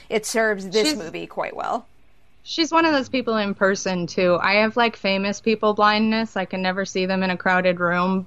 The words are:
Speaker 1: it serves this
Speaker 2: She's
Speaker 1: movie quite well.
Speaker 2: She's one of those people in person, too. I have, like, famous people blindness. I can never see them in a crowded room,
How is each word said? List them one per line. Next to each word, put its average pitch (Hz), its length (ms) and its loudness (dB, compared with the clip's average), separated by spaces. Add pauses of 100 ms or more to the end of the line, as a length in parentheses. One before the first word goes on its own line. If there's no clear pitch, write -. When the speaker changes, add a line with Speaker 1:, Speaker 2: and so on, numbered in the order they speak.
Speaker 1:
it 214 160 -2
serves 214 440 -2
this 208 220 2
Speaker 2:
She's 285 60 -4
Speaker 1:
movie 165 300 -10
quite - 280 -8
well. - 300 -6 (580)
Speaker 2:
She's - 280 -4
one 330 140 4
of 311 80 2
those 269 160 0
people 233 260 -2
in 202 200 -2
person, 190 520 0
too. 180 340 2
I 196 200 2
have, 220 160 0
like, 233 180 2
famous 196 460 -2
people 214 320 2
blindness. 214 640 2
I 190 80 -2
can 190 160 -6
never 185 240 -2
see 185 220 -2
them 190 160 0
in 190 60 0
a 180 60 -2
crowded 180 460 2
room, 180 460 0